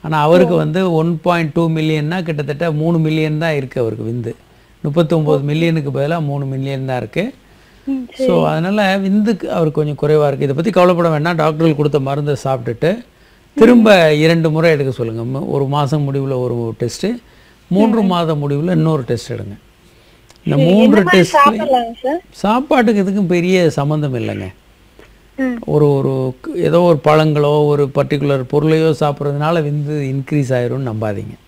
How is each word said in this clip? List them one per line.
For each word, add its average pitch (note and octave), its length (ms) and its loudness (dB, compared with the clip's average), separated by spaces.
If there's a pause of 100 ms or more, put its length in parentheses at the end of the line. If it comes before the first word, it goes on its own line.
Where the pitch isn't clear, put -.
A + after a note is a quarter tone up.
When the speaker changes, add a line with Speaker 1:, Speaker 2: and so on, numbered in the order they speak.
Speaker 1:
ஆனா, D#3 200 -2
அவருக்கு E3+ 320 4
Speaker 2:
ஓ. E3+ 40 2
Speaker 1:
வந்து E3 360 0
ஒன் D#3+ 280 0
பாயிண்ட் E3+ 300 0
டூ E3 180 0
மில்லியன்னா, D#3 520 -2
கிட்டத்தட்ட D3+ 500 -4
மூணு D#3+ 260 0
மில்லியன் D#3 400 0
தான் D#3+ 180 -2
இருக்கு C3 260 -4
அவருக்கு A2+ 220 -4
விந்து. A#2 440 -8 (340)
முப்பத்தொன்பது D3+ 720 0
மில்லியனுக்கு D#3+ 400 -2
பதிலா D3 320 -2
மூணு C#3+ 200 -6
மில்லியன் C3+ 400 -6
தான் C3 120 -4
இருக்கு. D#3+ 360 -6 (520)
Speaker 2:
ம், C4+ 60 -6 (220)
Speaker 1:
So, C4 140 -2
Speaker 2:
சரி. E3 240 2
Speaker 1:
அதனால F#3+ 460 0
விந்துக்கு G3+ 480 0
அவருக்கு D#3 380 -2
கொஞ்சம் D3 180 -4
குறைவா D3 260 2
இருக்கு. C#3 160 -2
இதை C3+ 120 -2
பத்தி E3 140 -2
கவலைப்பட F3+ 400 4
வேண்டாம். D#3+ 260 -2
டாக்டர்கள் D#3+ 400 2
கொடுத்த D3 240 0
மருந்தை C#3+ 440 -2
சாப்பிட்டுட்டு C3+ 600 -4 (520)
திரும்ப A3 580 6
Speaker 2:
ம். D3+ 60 0
Speaker 1:
இரண்டு D#3+ 320 2
முறை E3 200 2
எடுக்க C#3 200 0
சொல்லுங்க. A#2 480 -6
ம-, C#3 80 -8
ஒரு C#3 180 -2
மாசம் C#3+ 480 -2
முடிவுல C3+ 260 -4
ஒரு A#2+ 380 -4
டெஸ்ட், - 280 -6 (640)
மூன்று A3 340 2
Speaker 2:
ம். G3+ 40 2
Speaker 1:
மாத E3+ 300 0
முடிவுல C#3+ 360 -2
இன்னொரு D#3 360 0
டெஸ்ட் A#2+ 260 -6
எடுங்க. G2+ 240 -12 (840)
இந்த D3 140 0
Speaker 2:
சரி, D#3+ 140 4
Speaker 1:
மூன்று A3 260 6
Speaker 2:
என்ன G3+ 60 4
மாதிரி F#3+ 160 4
Speaker 1:
டெஸ்ட்ல C#4+ 480 4
Speaker 2:
சாப்பிடலாங்க A#3+ 260 0 (100)
சார்? D4+ 180 -2 (100)
Speaker 1:
சாப்பாட்டுக்கு A#3 720 0
இதுக்கும் G3 220 0
பெரிய F3 440 2
சம்பந்தம் D3 440 -2
இல்லைங்க. G#2 400 -6 (840)
Speaker 2:
ம். B3+ 180 -4 (100)
Speaker 1:
ஒரு, D3 280 2
ஒரு C3+ 480 -2
க்-, D#4 140 -10
ஏதோ E3+ 260 0
ஒரு E3+ 220 4
பழங்களோ D3+ 640 2
ஒரு C#3+ 300 0
particular C#3 560 0
பொருளையோ D#3 480 2
சாப்பிட்றதுனால D3 600 -2
விந்து D3 400 -4
increase C3+ 520 -2
ஆயிரும்னு B2 400 -2
நம்பாதீங்க. G#2+ 440 -6 (100)